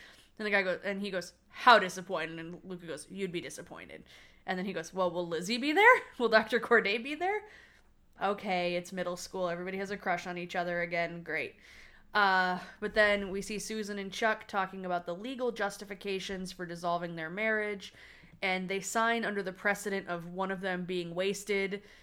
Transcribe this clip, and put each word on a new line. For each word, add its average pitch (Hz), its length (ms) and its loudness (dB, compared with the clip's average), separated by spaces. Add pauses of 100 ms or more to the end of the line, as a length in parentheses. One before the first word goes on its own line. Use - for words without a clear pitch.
(380)
And 214 80 -4
the 208 40 0
guy 196 120 4
goes, 185 200 0
and 196 180 -4
he 202 100 -4
goes, 180 240 -6 (160)
"How 240 280 10
disappointed?" 175 600 -2
And 165 260 -12
Luca 175 220 -12
goes, 151 240 -10
"You'd 190 220 -6
be 170 100 -4
disappointed." 87 600 -14 (440)
And 190 120 -2
then 180 80 -2
he 196 60 -4
goes, 165 200 -6
"Well, 185 180 2
will 175 180 -2
Lizzie 175 300 -2
be 285 140 0
there? 427 280 10
<laughs> - 180 -16
Will 233 120 2
Doctor 220 280 6
Corday 214 400 4
be 269 160 -6
there?" 381 280 -2 (800)
Okay, 190 520 0
it's 175 180 -4
middle 180 240 -4
school. 180 320 -4
Everybody 180 300 -4
has 196 120 -4
a 208 60 -4
crush 180 300 -2
on 180 120 -6
each 175 180 -8
other 175 260 0
again. 170 400 -2
Great. 156 320 -4 (600)
Uh, 185 440 4 (220)
but 214 140 -4
then 208 360 4
we 196 120 -4
see 208 160 -6
Susan 208 400 -6
and 190 140 -6
Chuck 220 360 0
talking 190 360 -4
about 180 220 -2
the 175 80 -4
legal 247 380 -4
justifications 196 1000 -4
for 180 140 -8
dissolving 170 500 -2
their 160 140 -6
marriage. 208 640 -2 (500)
And 185 260 0
they 196 120 -2
sign 226 440 0
under 202 180 -2
the 185 100 -4
precedent 196 560 -2
of 175 200 -4
one 185 220 -4
of 190 100 -4
them 185 240 -2
being 170 300 -4
wasted. 196 680 -2 (200)